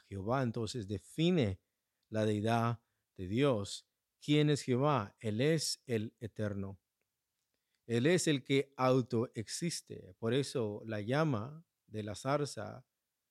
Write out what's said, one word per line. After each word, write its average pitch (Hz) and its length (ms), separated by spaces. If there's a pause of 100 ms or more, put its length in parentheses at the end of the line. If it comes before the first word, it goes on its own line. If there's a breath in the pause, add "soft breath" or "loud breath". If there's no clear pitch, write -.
Jehová 107 340
entonces 113 440
define 117 760 (480)
la 107 160
deidad 113 560 (360)
de 92 120
Dios. 113 580 (360)
¿Quién 147 280
es 143 120
Jehová? 127 560
Él 107 220
es 151 460
el 113 340
eterno. 101 580 (1080)
Él 120 200
es 175 220
el 139 160
que 135 320
autoexiste. 127 1400
Por 113 140
eso 123 540
la 110 140
llama 139 680 (200)
de 107 160
la 104 120
zarza 131 720 (440)